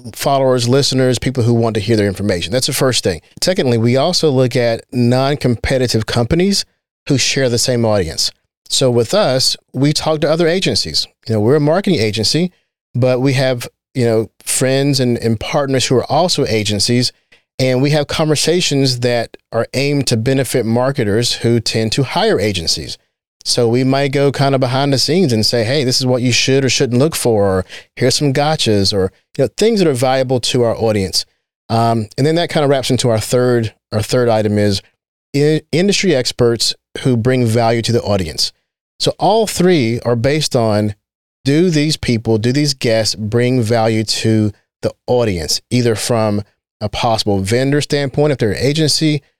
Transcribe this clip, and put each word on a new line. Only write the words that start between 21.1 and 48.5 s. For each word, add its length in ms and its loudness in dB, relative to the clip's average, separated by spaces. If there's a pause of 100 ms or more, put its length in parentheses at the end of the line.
who 260 0
tend 340 -2
to 100 0
hire 360 0
agencies. 600 -4 (440)
So 240 0
we 160 2
might 280 0
go 200 2
kind 220 0
of 80 0
behind 320 0
the 60 0
scenes 340 2
and 100 0
say, 200 0
"Hey, 200 -2
this 160 -2
is 60 -2
what 160 0
you 100 2
should 320 0
or 60 0
shouldn't 300 0
look 160 0
for," 300 0
or 200 0 (300)
"Here's 180 0
some 200 0
gotchas," 600 0
or, 180 0 (240)
you 80 0
know, 140 0
things 220 2
that 80 2
are 60 2
valuable 480 0
to 200 0
our 140 2
audience. 500 -2 (420)
Um, 400 0 (100)
and 100 2
then 80 2
that 160 -2
kind 120 0
of 60 2
wraps 220 0
into 180 0
our 100 2
third, 540 0 (180)
our 120 -2
third 260 0
item 300 2
is 240 0 (520)
i-, 260 2 (100)
industry 440 0
experts 600 0 (240)
who 180 0
bring 280 2
value 360 2
to 100 -4
the 120 0
audience. 480 -4 (480)
So 180 -2
all 300 2
three 540 0
are 160 0
based 380 0
on, 380 0 (520)
do 240 4
these 280 0
people, 400 0
do 140 0
these 220 0
guests 420 0
bring 460 0
value 420 2
to 480 0 (300)
the 120 -4 (140)
audience, 540 -2 (100)
either 240 2
from 480 0 (360)
a 100 -6
possible 500 0
vendor 420 0
standpoint, 520 0
if 60 -2
they're 120 0